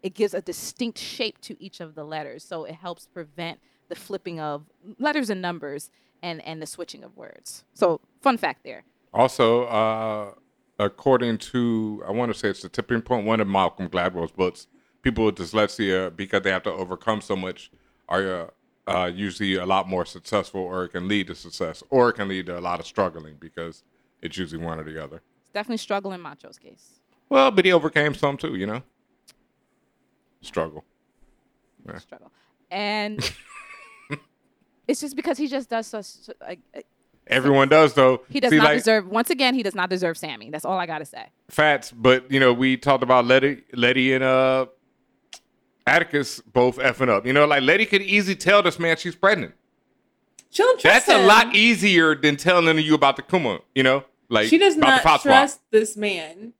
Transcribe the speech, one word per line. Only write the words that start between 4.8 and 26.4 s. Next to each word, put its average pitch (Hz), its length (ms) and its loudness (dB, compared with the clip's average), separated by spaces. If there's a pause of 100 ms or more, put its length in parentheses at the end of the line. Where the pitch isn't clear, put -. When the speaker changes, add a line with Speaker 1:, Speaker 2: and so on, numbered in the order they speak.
Speaker 1:
letters 285 320 -4
and 190 100 -6
numbers 160 500 -10 (340)
and, 165 200 -12
and 160 160 -14
the 156 60 -14
switching 147 380 -16
of 127 120 -20
words. - 560 -20
So, 170 280 0 (200)
fun 269 160 0
fact 151 280 -8
there. 127 180 -18 (320)
Speaker 2:
Also, 120 520 2
uh, 110 680 -4 (480)
according 117 580 0
to, 110 680 -4
I 92 60 -12
wanna 117 240 -4
say - 140 -4
it's - 140 -6
The 95 60 -16
Tipping 117 340 -6
Point, 113 240 -4
one 113 140 0
of 101 60 0
Malcolm 95 420 0
Gladwell's 87 440 -4
books, 92 340 -4 (360)
people 113 240 0
with 101 100 0
dyslexia, 92 800 -2
because 98 260 -4
they 98 80 -2
have 92 140 -4
to 95 80 -6
overcome 92 480 -6
so 98 160 -6
much, 92 340 -12 (380)
are, 95 200 -2
uh, 87 180 -8 (420)
uh, 90 260 -2
usually 98 400 -4
a 90 120 -4
lot 95 220 0
more 90 160 -4
successful, 95 580 -6
or 90 200 -8
it 87 60 -8
can 90 180 -8
lead 101 220 -4
to 82 80 -14
success, - 540 -12
or 123 180 4
it 110 60 -2
can 101 120 -6
lead 95 200 -8
to 87 120 -10
a - 20 -12
lot 87 200 -6
of 82 60 -14
struggling, 80 520 -6
because 82 460 -16 (380)
it's 82 160 -12
usually 82 260 -10
one 82 160 -10
or - 20 -14
the 78 200 -14
other. 73 140 -18 (260)
Speaker 1:
It's - 100 -20
definitely 214 240 -8
struggle 196 360 -8
in 180 100 -16
Macho's - 360 -20